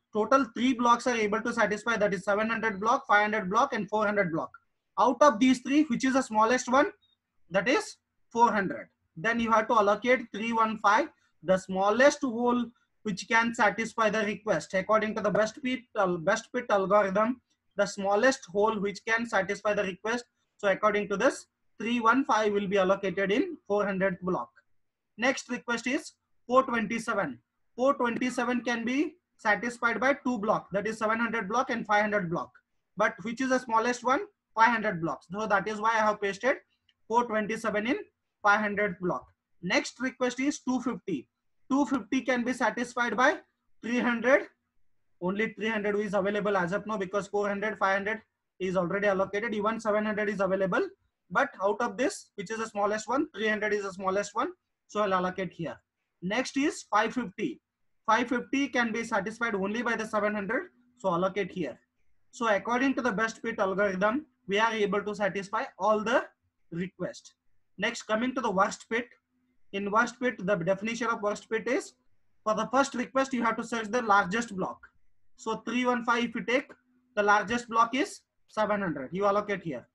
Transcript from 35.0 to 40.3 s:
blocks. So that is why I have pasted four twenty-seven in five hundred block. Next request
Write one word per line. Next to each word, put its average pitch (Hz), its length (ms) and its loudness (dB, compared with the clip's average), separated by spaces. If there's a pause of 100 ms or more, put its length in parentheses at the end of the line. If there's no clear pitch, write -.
blocks. 151 280 -6
So 208 160 -6
that 196 220 2
is 214 100 -6
why 220 120 0
I 226 80 2
have 214 200 2
pasted 202 380 -2 (500)
four 233 200 2
twenty-seven 214 600 -2
in 285 120 0 (440)
five 208 180 4
hundred 202 380 -2
block. 170 280 -4 (340)
Next 214 400 -4
request 247 400 -4